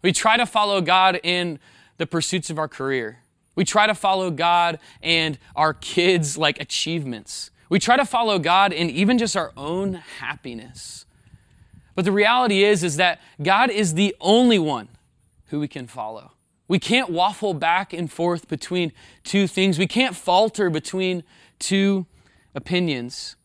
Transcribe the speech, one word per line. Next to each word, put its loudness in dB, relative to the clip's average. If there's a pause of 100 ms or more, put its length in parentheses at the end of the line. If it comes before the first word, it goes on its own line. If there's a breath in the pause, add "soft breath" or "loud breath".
We 2
try 2
to 0
follow 0
God 4
in -2 (380 soft breath)
the -4
pursuits -4
of -8
our -4
career. -6 (340)
We 0
try 4
to 0
follow -2
God 0 (240 loud breath)
and 0 (180 soft breath)
our 2
kids', 0
like, 0
achievements. -8 (180 soft breath)
We 2
try 4
to 2
follow 0
God 2
in -2
even 2
just -2
our -4
own -6 (240)
happiness. -14 (880 soft breath)
But -2
the 2
reality 4
is, 4
is -2
that 2 (200 soft breath)
God 4
is 0
the 2
only 6
one -2 (600)
who -6
we -4
can -12
follow. -12 (340)
We 0
can't 0
waffle -2
back -2
and -6
forth -2
between -4 (300 soft breath)
two 2
things. 0
We 2
can't -2
falter 2
between -4 (360 soft breath)
two 0 (480 soft breath)
opinions. -4